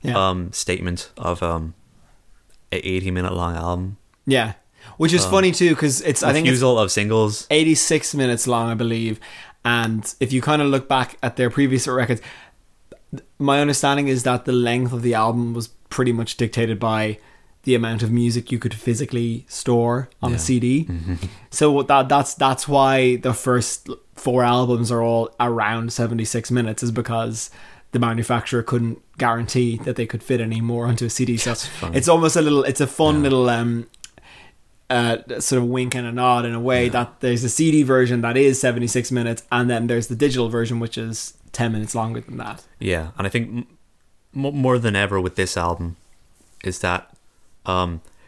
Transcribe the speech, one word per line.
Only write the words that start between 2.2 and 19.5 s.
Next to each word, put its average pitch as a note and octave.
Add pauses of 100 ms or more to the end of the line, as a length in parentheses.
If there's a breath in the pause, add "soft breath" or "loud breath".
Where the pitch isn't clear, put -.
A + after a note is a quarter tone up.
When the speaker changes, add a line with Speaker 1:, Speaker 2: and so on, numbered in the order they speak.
Speaker 2:
a -
eighty F#2
minute F2+
long F2
album. F2+ (300)
Speaker 1:
Yeah. A#2+ (440 loud breath)
Which D#3+
is F3
Speaker 2:
Um, F3
Speaker 1:
funny F#3+
too, E3+
'cause C#3+
it's, D#3
I D3+
think D#3
it's C3
Speaker 2:
refusal B2+
of G#2
singles. G#2+
Speaker 1:
eighty-six D#3
minutes C3
long, A#2
I A2+
believe. A2+ (420 loud breath)
And A#2
if C3+
you B2+
kinda D3+
look C3+
back C3
at B2
their B2
previous C3
records, B2+ (1200 loud breath)
my C#3
understanding C#3+
is B2+
that B2
the -
length B2
of A#2+
the A#2+
album A#2
was A2+ (200)
pretty B2+
much A2+
dictated A2+
by A2 (440 soft breath)
the B2+
amount A2+
of A2
music A#2+
you A#2+
could A2
physically A#2+
store A#2+ (120)